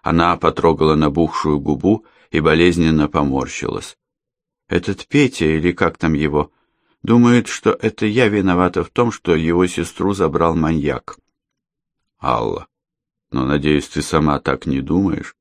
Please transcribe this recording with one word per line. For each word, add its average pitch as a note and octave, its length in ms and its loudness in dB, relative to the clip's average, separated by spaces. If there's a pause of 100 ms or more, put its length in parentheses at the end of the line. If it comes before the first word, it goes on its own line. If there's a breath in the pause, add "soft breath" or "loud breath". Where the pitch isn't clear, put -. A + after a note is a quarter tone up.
Она E2+ 340 0
потрогала D#2 580 2
набухшую D2+ 680 0
губу D2+ 440 0 (260 soft breath)
и E2 100 0
болезненно D#2+ 680 4
поморщилась. - 920 -4 (720)
«Этот F2+ 380 -4
Петя, C3+ 400 0
или D#2 260 0
как E2+ 260 -2
там E2 160 0
его, D2 380 -2 (500)
думает, A#2+ 460 4
что - 220 -2
это - 360 -4
я A2 220 2
виновата F2+ 560 0
в - 60 -12
том, A#2+ 220 0
что - 220 0
его E2+ 320 2
сестру F2 480 -4
забрал E2 420 0
маньяк». D2+ 640 -2 (1000)
«Алла, A#1 460 -4 (640)
но, B1+ 140 -2
надеюсь, D2 440 0
ты D2 140 -6
сама D2+ 380 0
так - 260 -4
не C2+ 140 -2
думаешь?» E2 600 -4